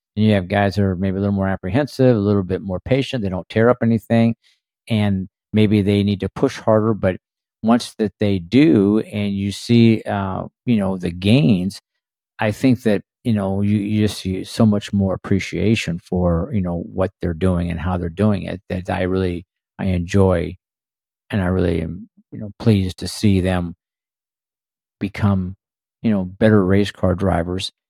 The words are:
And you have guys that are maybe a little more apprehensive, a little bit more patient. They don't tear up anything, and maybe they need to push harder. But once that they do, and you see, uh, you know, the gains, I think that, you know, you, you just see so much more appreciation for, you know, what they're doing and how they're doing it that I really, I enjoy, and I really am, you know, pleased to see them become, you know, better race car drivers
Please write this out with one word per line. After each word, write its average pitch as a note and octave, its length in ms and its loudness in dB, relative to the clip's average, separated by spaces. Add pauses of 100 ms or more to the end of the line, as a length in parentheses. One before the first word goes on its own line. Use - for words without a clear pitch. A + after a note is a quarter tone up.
(160)
And G#2+ 100 2
you G#2+ 80 4
have F2+ 140 -2
guys G2+ 260 0
that G#2 100 0
are F#2+ 120 0
maybe F#2 200 -2
a G2 40 -2
little G2+ 140 0
more F#2+ 140 0
apprehensive, B2 640 0
a G#2+ 60 2
little G2+ 220 2
bit F2+ 180 -4
more F#2 200 -8
patient. C3 420 -2
They G2 80 -4
don't F2+ 180 -8
tear A2+ 220 4
up B2 120 2
anything, A2+ 540 2 (500)
and G2+ 420 -2 (240)
maybe G#2+ 280 4
they G2+ 220 2
need G2+ 180 0
to F#2+ 80 -4
push - 300 -2
harder. A2 340 2
But F#2+ 240 -2 (460)
once - 320 0
that G#3+ 260 -2
they G2+ 180 0
do, G#2+ 600 4
and G#2 340 -4
you G2 200 -4
see, A2+ 500 4
uh, F#2+ 420 -6 (220)
you A#2+ 100 0
know, F#2+ 220 -2
the F2 120 -6
gains, G2 680 2 (580)
I A2 140 0
think B2 300 0
that, G#2 200 0 (200)
you A#2 120 0
know, G2 260 -2
you, G2+ 160 0
you G#2+ 300 0
just G#2 140 -6
see F#2+ 240 -6
so - 200 0
much G#2 280 0
more F#2+ 220 0
appreciation F#2 840 -2
for, F2 560 -2
you G2+ 80 -2
know, F2 180 -4
what F#2 300 -4 (100)
they're F2 140 -4
doing F2 360 0
and E2+ 80 -6
how F2+ 200 -4
they're F2 100 -6
doing F#2+ 360 0
it F2 260 -10
that F#2 180 -6
I F#2+ 140 -4
really, F#2 420 -2 (340)
I G2 80 -4
enjoy, F2+ 720 0 (720)
and C3 140 -2
I F2+ 40 0
really F2+ 360 0
am, E2+ 260 -10 (240)
you - 60 -14
know, G#2+ 200 -12
pleased F#2+ 420 0
to F2+ 80 -8
see G2 320 0
them F2 340 -2 (1200)
become, G2 560 -2 (480)
you A#2 80 0
know, G2+ 140 0
better G2+ 400 4
race G2 260 2
car F2+ 240 -2
drivers F2 580 -2 (180)